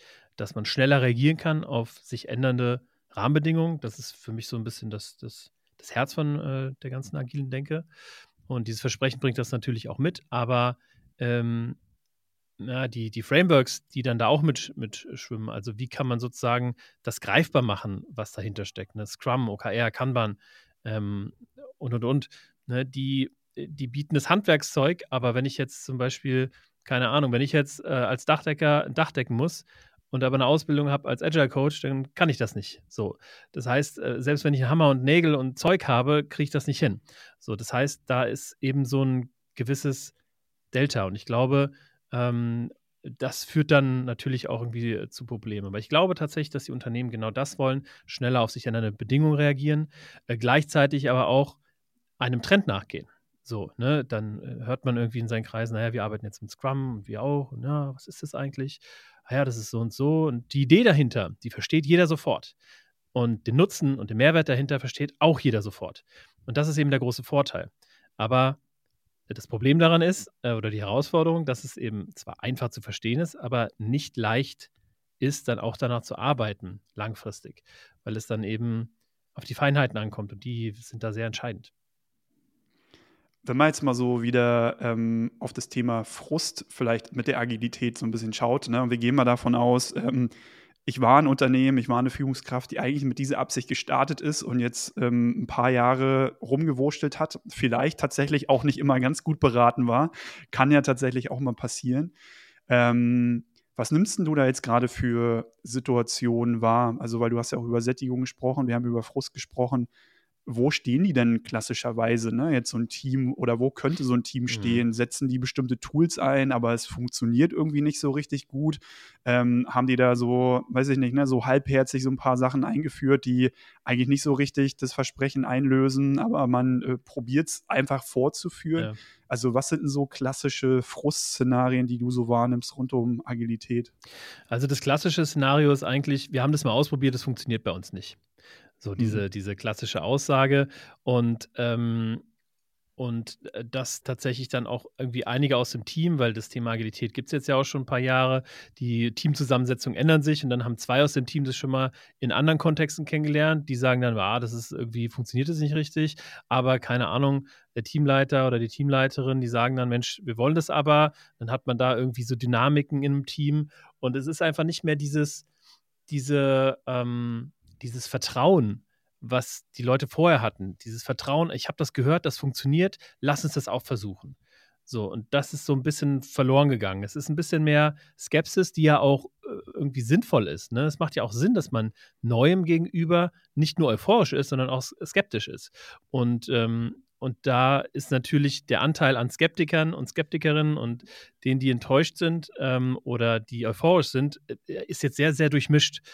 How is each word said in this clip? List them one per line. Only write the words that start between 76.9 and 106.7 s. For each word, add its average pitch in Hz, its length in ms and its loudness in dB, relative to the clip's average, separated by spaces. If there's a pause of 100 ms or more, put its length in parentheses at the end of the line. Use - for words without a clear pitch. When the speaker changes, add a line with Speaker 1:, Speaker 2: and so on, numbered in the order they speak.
Speaker 1:
langfristig, - 680 -12 (420)
weil 110 120 -6
es 107 120 -10
dann 110 160 -4
eben 113 520 -4 (380)
auf - 100 -16
die 123 100 -10
Feinheiten 143 440 0
ankommt 104 340 -8
und 101 120 -18
die 117 280 -6
sind 117 320 -16
da 110 80 -4
sehr 113 140 -6
entscheidend. 110 460 -10 (1700)
Speaker 2:
Wenn 127 140 -2
man 151 120 6
jetzt - 140 -2
mal 131 120 2
so 123 280 0
wieder, 120 580 2
ähm, 117 580 -2
auf - 140 -8
das - 160 -10
Thema 117 340 -2
Frust - 640 -8
vielleicht 117 460 -4
mit 117 140 -4
der 135 100 -2
Agilität 120 580 -4
so - 80 -8
ein 113 60 -2
bisschen 110 220 -6
schaut, 120 360 0
ne, 120 140 0
und 120 80 -2
wir 123 80 -2
gehen 120 160 2
mal 135 100 4
davon 120 300 2
aus, 123 400 2
ähm, 127 360 0 (540)
ich 131 160 -6
war 127 200 8
ein 156 80 2
Unternehmen, 131 500 4
ich 120 100 -2
war 120 100 2
eine 127 120 0
Führungskraft, 131 640 -6
die - 80 -4
eigentlich 139 240 -2
mit 123 140 -2
dieser 139 200 -2
Absicht - 300 -4
gestartet 135 520 -2
ist 151 220 -4
und 123 180 -2
jetzt, - 360 -4
ähm, 120 460 2
ein 120 40 -4
paar 123 240 2
Jahre 131 720 2
rumgewurschtelt 143 800 0
hat, - 280 -4
vielleicht 131 520 0
tatsächlich 143 480 0
auch 131 160 4
nicht 147 140 2
immer 143 220 2
ganz 131 240 0
gut 156 160 0
beraten 120 460 4
war, 131 240 2 (400)
kann 131 220 4
ja 143 100 8
tatsächlich 127 480 0
auch 127 100 -6
mal 127 140 -2
passieren. 131 600 -2 (540)
Ähm, 120 800 4 (300)
was 120 160 -2
nimmst 175 260 2
denn 180 80 0
du 156 80 0
da 139 120 4
jetzt 131 160 0
gerade 120 260 2
für 117 760 -2
Situationen 120 1000 0
wahr? 117 380 2